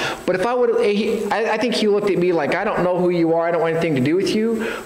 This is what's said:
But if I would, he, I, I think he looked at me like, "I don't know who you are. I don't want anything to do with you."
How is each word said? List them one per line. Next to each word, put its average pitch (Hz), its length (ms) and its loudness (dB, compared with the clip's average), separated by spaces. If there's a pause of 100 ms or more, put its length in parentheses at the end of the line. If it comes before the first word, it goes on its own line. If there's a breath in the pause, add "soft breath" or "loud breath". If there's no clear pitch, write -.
(260 loud breath)
But 180 100 0
if 190 80 -2
I 240 80 0
would, 240 320 2
he, 208 460 0
I, 214 240 0
I - 20 -2
think 240 180 -2
he 214 140 0
looked 202 220 2
at 170 80 2
me 180 140 2
like, 151 220 0
"I 185 100 -2
don't 180 180 -2
know 180 160 0
who 175 100 2
you 170 240 2
are. 165 160 2
I - 20 0
don't 170 120 0
want 165 140 0
anything 165 180 0
to 131 80 0
do 147 120 2
with - 200 0
you." 220 360 0 (160 loud breath)